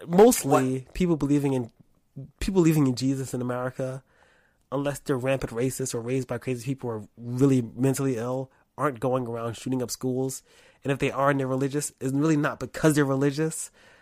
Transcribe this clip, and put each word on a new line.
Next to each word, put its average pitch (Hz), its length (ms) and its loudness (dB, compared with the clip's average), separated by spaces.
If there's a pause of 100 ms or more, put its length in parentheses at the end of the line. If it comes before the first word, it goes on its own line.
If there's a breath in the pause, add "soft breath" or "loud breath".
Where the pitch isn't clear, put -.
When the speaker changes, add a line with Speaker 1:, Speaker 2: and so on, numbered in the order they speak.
Speaker 1:
mostly 139 760 6
Speaker 2:
What? - 140 -18
Speaker 1:
people 170 220 2
believing 143 360 0
in, 123 180 -2 (680)
people 190 220 2
believing 156 240 4
in 131 100 2
Jesus 135 380 -2
in 127 60 -4
America, 127 640 -6 (680 soft breath)
unless 143 280 -2
they're 143 180 -2
rampant 131 340 -2
racists 127 420 -2
or 120 60 -4
raised 127 280 -4
by 123 100 -6
crazy 120 260 -6
people 127 260 -6
or 110 260 -8
really 123 460 4 (140)
mentally 135 400 0
ill, 127 340 -6 (260 soft breath)
aren't 135 240 -4
going 127 260 0
around 117 300 -8
shooting 127 260 -4
up 117 80 -6
schools. 131 520 -4 (400 soft breath)
And 131 80 -2
if 139 80 -2
they 135 120 0
are 135 200 2
and 139 80 2
they're 135 80 -2
religious, 135 540 -2
it's 135 140 -2
really 151 240 2
not 147 200 -2
because 147 360 0
they're 143 100 4
religious, 139 640 -2 (320 soft breath)